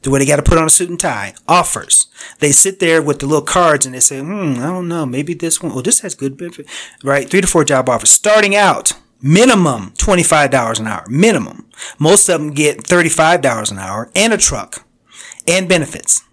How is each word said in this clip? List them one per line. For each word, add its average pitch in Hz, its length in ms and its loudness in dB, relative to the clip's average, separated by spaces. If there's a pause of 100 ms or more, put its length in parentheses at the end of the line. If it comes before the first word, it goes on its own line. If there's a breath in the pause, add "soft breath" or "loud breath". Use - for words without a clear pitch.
to 135 60 -4
where 135 100 2
they 139 60 2
gotta 139 160 2
put 165 160 4
on 160 80 2
a 156 40 -2
suit 175 200 0
and 170 100 -8
tie, 101 340 -6 (140)
offers. - 600 0 (320 loud breath)
They 147 120 2
sit 190 280 0
there 165 240 2
with 143 160 -2
the 139 80 -6
little 147 160 0
cards 156 420 2
and 127 80 -12
they 127 60 -10
say, 135 200 -2
"Hmm, 165 400 -4
I 135 80 -6
don't 180 200 -6
know, 165 180 -4
maybe 143 300 -6
this 160 260 -4
one, 165 140 -6
oh, 127 60 -4
this 233 180 -2
has - 160 -10
good 135 220 -8
benefit," 170 280 -16 (380 loud breath)
right? 139 260 0
Three 190 120 2
to 185 60 -2
four 160 160 2
job 131 240 0
offers, 120 220 0
starting 208 460 2
out 196 380 2 (280)
minimum 160 760 2
twenty-five 160 500 2
dollars 120 300 0
an 110 80 -6
hour, 101 200 -8
minimum. 139 580 0 (340 loud breath)
Most 180 300 4
of 160 120 0
'em 151 100 -8
get 147 360 -2
thirty-five 165 540 2
dollars 113 280 -2
an 98 80 -10
hour 98 380 -10
and 214 180 2
a 202 40 -2
truck - 480 -4 (600 loud breath)
and 180 220 0
benefits - 520 -2 (120)